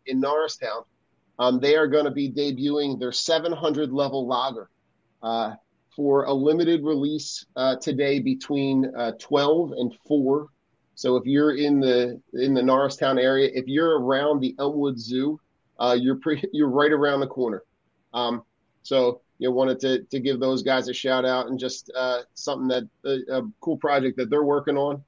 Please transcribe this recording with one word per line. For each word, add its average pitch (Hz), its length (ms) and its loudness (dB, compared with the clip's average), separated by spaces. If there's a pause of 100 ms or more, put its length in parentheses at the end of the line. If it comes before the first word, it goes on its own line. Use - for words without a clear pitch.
in 131 140 -2
Norristown. 139 640 -2 (560)
Um, 123 200 4
they 143 160 4
are 156 120 4
gonna 147 240 2
be 139 200 -2
debuting 143 680 -2
their 123 120 -4
seven 165 400 0
hundred 151 400 -2
level 135 360 -2
lager, 123 420 -2 (540)
uh, 113 320 -4 (400)
for 139 300 2
a 139 80 -2
limited 156 500 2
release, 151 640 -4 (100)
uh, 127 220 0
today 139 420 0
between, 135 760 0
uh, 120 240 -4
twelve 147 520 2
and 123 220 -4 (140)
four. 147 400 2 (480)
So 127 200 0
if 117 100 -2
you're 143 300 2
in 143 240 2
the, 123 420 2 (120)
in 135 200 0
the 127 100 4
Norristown 135 540 2
area, 131 360 4
if 131 140 -6
you're 156 340 2
around 139 400 0
the 127 180 -2
Elmwood 143 400 -2
Zoo, 131 400 -4 (400)
uh, 123 180 2
you're 131 200 0
pre-, 147 300 -2
<laughs> - 40 -12
you're 151 180 2
right 147 220 2
around 143 300 2
the 135 60 -2
corner. 117 360 -4 (500)
Um, 120 300 -4 (400)
so, 123 380 2 (160)
you 123 100 -2
know, 127 60 2
wanted 131 260 2
to, 131 240 0
to 139 160 -6
give 127 220 -2
those 131 220 0
guys 127 260 0
a 123 40 -6
shout 127 300 0
out 127 240 0
and 131 100 -4
just, 123 380 -8
uh, 127 280 -2 (100)
something 131 340 -6
that, 127 220 -2 (160)
a, 131 320 -2
a 127 40 0 (200)
cool 156 160 -4
project 135 400 0
that 120 120 -4
they're 147 140 2
working 143 320 0
on. 143 320 -2